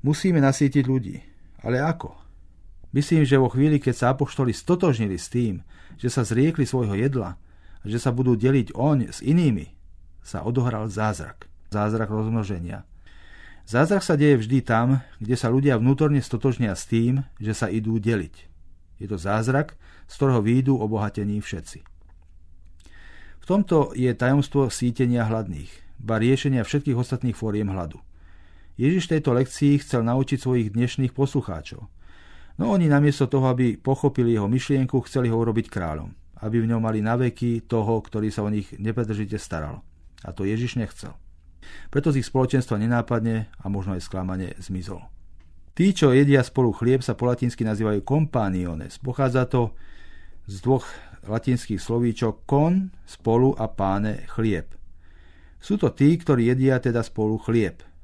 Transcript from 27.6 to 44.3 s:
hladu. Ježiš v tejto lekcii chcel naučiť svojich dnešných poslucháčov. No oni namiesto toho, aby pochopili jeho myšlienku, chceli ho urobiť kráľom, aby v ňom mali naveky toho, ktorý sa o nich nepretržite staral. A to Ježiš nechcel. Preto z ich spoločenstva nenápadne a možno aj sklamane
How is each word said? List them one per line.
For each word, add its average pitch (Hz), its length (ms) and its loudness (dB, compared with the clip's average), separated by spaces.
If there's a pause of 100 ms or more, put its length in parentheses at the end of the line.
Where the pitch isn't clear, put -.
hladu. 85 240 -6 (800)
Ježiš 160 320 0
v 170 80 2
tejto 147 160 2
lekcii 139 480 2
chcel 117 240 0
naučiť 131 340 0
svojich 120 380 0
dnešných 123 340 0
poslucháčov. 120 720 -4 (800)
No - 80 0
oni 190 160 4
namiesto 143 400 4
toho, 131 240 2
aby 123 320 2
pochopili 131 560 2
jeho 101 80 0
myšlienku, 127 500 0 (140)
chceli 123 240 0
ho 113 80 2
urobiť 113 320 -2
kráľom, 78 400 -6 (320)
aby 113 160 0
v 113 80 0
ňom 113 160 0
mali 110 160 0
naveky 120 640 -2
toho, 113 320 0
ktorý 110 320 -4
sa 104 160 -4
o 104 80 -2
nich 104 240 -6
nepretržite 107 640 -4
staral. 78 400 -8 (400)
A - 100 -14
to 98 140 -6
Ježiš 113 320 -2
nechcel. - 400 -8 (720)
Preto - 240 0
z 135 80 2
ich 120 80 -4
spoločenstva 131 480 0
nenápadne 113 800 0
a - 160 -14
možno 98 240 -4
aj 87 80 -6
sklamane 92 560 -6